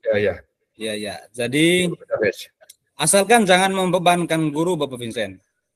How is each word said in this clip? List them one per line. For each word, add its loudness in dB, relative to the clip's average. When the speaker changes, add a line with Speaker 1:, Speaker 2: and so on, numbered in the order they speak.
Speaker 1:
Ya, 0
ya. 0
Speaker 2:
Ya, -8
ya. -10
Jadi, 2
Speaker 1:
Terima -8
kasih. -4
Speaker 2:
asalkan 4
jangan 4
membebankan 0
guru, -2
Bapak -6
Vincent. -8